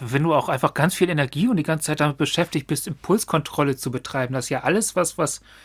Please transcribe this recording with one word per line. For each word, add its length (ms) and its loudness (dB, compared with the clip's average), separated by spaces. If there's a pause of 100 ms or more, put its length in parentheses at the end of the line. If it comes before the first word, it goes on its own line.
wenn 220 0
du 120 4
auch 140 2
einfach 240 2
ganz 220 2
viel 160 2
Energie 360 0
und 120 2
die 40 0
ganze 240 -2
Zeit 140 -2
damit 160 2
beschäftigt 520 -2
bist, 180 -2
Impulskontrolle 920 0
zu 140 -6
betreiben, 420 -4
das 140 -4
ist 40 -10
ja 120 -2
alles, 340 0
was, 220 0
was, 240 -2 (220)